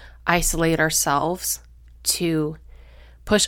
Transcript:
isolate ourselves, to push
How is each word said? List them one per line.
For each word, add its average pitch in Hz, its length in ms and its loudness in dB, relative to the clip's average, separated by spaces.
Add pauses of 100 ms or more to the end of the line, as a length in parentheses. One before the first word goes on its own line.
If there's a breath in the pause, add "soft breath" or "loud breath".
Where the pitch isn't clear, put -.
(280 soft breath)
isolate 165 500 2
ourselves, 156 840 0 (420)
to 156 540 -2 (640 soft breath)
push 208 240 2